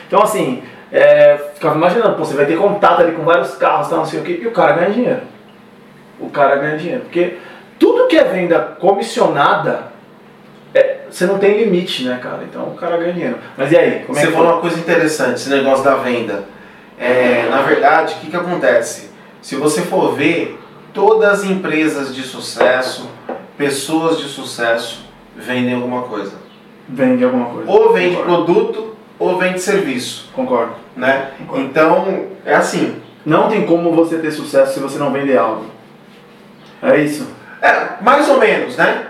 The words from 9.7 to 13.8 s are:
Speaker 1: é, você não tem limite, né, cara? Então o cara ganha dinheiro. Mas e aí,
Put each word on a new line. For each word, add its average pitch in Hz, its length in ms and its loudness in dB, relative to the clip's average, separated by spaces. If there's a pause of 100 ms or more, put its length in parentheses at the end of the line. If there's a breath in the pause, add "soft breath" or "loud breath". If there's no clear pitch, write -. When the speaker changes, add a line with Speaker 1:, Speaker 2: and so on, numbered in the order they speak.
Speaker 1:
é, - 260 2 (100)
você - 160 -4
não 190 120 2
tem 202 260 4
limite, 180 420 -2
né, 123 160 -4
cara? - 180 -10 (100)
Então - 180 -10
o - 80 -10
cara 170 220 -4
ganha 170 160 -2
dinheiro. 147 240 -4 (200 loud breath)
Mas 139 140 0
e 170 60 8
aí, - 280 2